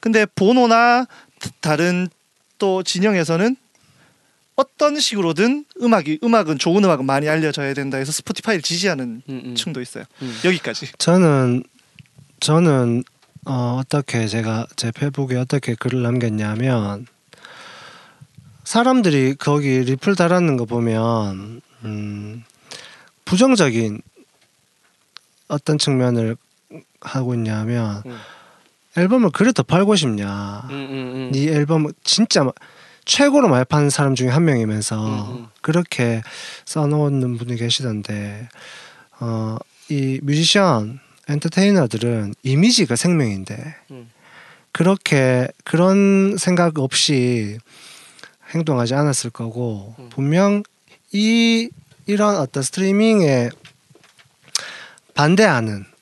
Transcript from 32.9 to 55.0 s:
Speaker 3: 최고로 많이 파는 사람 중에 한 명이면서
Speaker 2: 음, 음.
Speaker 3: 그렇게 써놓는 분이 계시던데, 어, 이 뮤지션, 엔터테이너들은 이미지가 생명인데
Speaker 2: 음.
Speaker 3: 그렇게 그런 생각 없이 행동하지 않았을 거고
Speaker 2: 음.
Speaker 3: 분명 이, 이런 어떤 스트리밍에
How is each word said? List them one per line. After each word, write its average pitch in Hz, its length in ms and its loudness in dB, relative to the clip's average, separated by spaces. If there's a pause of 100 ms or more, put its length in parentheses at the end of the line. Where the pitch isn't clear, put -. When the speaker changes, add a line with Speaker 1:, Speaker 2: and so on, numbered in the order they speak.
Speaker 3:
최고로 277 420 4
많이 127 180 4
파는 147 240 2
사람 139 240 0
중에 127 140 -2
한 135 180 2
명이면서 110 600 0 (260)
Speaker 2:
음, 123 60 -12
음. 117 100 -16 (140)
Speaker 3:
그렇게 127 600 -2 (440)
써놓는 143 720 0
분이 120 180 -6
계시던데, 107 960 -6 (720)
어, 110 360 -6 (320)
이 135 320 -2
뮤지션, 147 800 2 (300)
엔터테이너들은 131 1120 0
이미지가 196 520 2
생명인데 123 800 -2 (160)
Speaker 2:
음. 120 180 -20 (640)
Speaker 3:
그렇게 135 760 2 (160)
그런 196 720 2
생각 175 420 0
없이 123 800 0 (920)
행동하지 135 440 -2
않았을 143 340 0
거고 113 720 -8
Speaker 2:
음. 123 100 -20
Speaker 3:
분명 185 540 2 (480)
이, 226 580 2 (360)
이런 208 320 2
어떤 139 240 -2
스트리밍에 190 880 2 (1700)